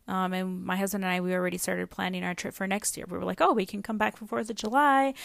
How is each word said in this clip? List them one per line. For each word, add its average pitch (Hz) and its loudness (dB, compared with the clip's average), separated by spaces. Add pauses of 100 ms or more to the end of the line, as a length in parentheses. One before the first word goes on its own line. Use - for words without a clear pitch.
Um, 185 0
and 185 -2
my 185 0
husband 196 0
and 185 2
I, 180 2
we 180 0
already 180 0
started 180 -2
planning 180 -4
our 180 -2
trip 208 -6
for 196 -6
next 196 -2
year. - -8
We - -6
were 185 -4
like, 185 -2
"Oh, 339 6
we 214 2
can 196 -8
come 220 -4
back 208 0
for 214 -12
fourth 233 -4
of 208 -4
July. 269 4 (100)